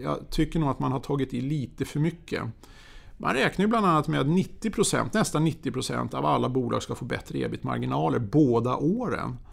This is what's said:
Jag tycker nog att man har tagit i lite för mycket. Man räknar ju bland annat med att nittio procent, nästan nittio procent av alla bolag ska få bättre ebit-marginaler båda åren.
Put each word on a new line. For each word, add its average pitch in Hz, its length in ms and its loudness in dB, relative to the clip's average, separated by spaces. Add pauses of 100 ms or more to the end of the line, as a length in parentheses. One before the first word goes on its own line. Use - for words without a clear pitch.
Jag 143 280 -6
tycker 160 280 0
nog 151 100 2
att 131 100 -2
man 135 140 0
har 131 80 -2
tagit 135 340 -2
i 123 60 -4
lite 135 440 -4
för - 160 -2
mycket. 160 420 -2 (720)
Man - 180 -2
räknar 185 300 2
ju 214 40 2
bland 220 180 2
annat 156 220 4
med 147 120 0
att 135 60 2
nittio 180 440 0
procent, 123 440 0
nästan 180 300 2
nittio 151 260 0
procent 120 440 -2
av 139 120 -2
alla 127 220 4
bolag 120 340 0
ska - 120 -8
få 127 100 -8
bättre 117 340 -4
ebit-marginaler 127 800 0
båda 120 580 4
åren. 143 600 -2 (160)